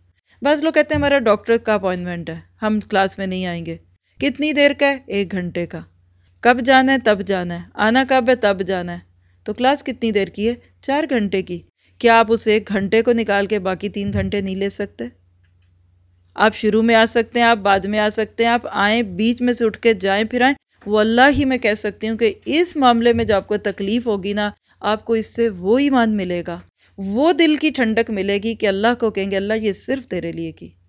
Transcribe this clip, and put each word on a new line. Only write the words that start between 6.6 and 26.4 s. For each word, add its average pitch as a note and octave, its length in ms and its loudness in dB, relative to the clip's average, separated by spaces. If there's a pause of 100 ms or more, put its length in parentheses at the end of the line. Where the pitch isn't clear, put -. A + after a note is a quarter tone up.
جانا C4 280 6
ہے؟ C4+ 100 2
تب G3 240 2
جانا F3+ 280 -4
ہے۔ F3 180 -14
آنا A#3 360 2
کب C4 180 2
ہے؟ B3+ 80 4
تب G3+ 320 0
جانا F3 260 -4
ہے۔ F3 60 -12 (440)
تو G#3+ 100 -8
کلاس C4 300 0
کتنی A#3 280 -4
دیر G3 160 0
کی G#3 220 -4
ہے؟ A#3+ 60 -4 (260)
چار C#4+ 280 -2
گھنٹے G3+ 320 -2
کی۔ F3 200 -10 (360)
کیا A3+ 220 6
آپ A3+ 100 4
اس A3+ 180 0
ایک G#3+ 220 2
گھنٹے G3 320 0
کو A#3+ 120 2
نکال G#3 320 0
کے G#3 140 -2
باقی F#3 300 -4
تین G3+ 240 -6
گھنٹے G3 280 -4
نہیں F#3+ 140 -6
لے G3 140 -4
سکتے؟ G3+ 340 -10 (1300)
آپ G#3+ 200 2
شروع G#3+ 260 0
میں A#3 140 4
آ A3+ 140 6
سکتے A#3 300 -2
ہیں، A#3 80 4
آپ A#3 100 4
بعد G3 220 2
میں G3+ 200 -4
آ G#3 100 2
سکتے G#3+ 340 -4
ہیں، A#3 80 2
آپ A#3+ 100 0 (100)
آئیں، G#3+ 300 0
بیچ A3 400 -2
میں B3 120 0
سے A#3+ 120 -2
اٹھ - 140 -2
کے A3+ 140 4
جائیں، G3 300 0
پھر A#3+ 180 -2
آئیں۔ C4+ 140 2 (340)
واللہ A3+ 480 4
ہی C#4+ 80 0
میں C4 120 0
کہہ A3+ 160 0
سکتی G#3+ 360 -6
ہوں A3 80 -4
کہ G#3+ 160 0 (120)
اس E4 300 0
معاملے A#3+ 380 4
میں A#3 120 -2
جو G#3 100 2
آپ G3 120 -2
کو G#3 100 -2
تکلیف G#3 500 -4
ہوگی G3+ 260 -2
نا، G#3 180 -4 (280)
آپ G#3+ 260 -2
کو A#3 80 -2
اس A3 140 -2
سے A#3 220 -2
وہ F#3+ 300 0
ایمان B3 380 2
ملے F3+ 300 -4